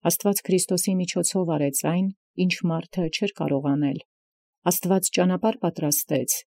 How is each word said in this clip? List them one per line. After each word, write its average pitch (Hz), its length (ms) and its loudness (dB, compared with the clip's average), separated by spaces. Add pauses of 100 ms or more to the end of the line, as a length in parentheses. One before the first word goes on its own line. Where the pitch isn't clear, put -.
Աստված 190 360 0
Քրիստոսի 185 540 0
միջոցով 180 580 0
արեց 143 300 0
այն, 180 260 0 (240)
ինչ 180 280 2
մարդը 165 440 -2
չէր 180 280 -2
կարող 143 360 -2
անել։ 139 320 0 (680)
Աստված 185 440 2
ճանապարհ 185 480 0
պատրաստեց 151 800 -2 (100)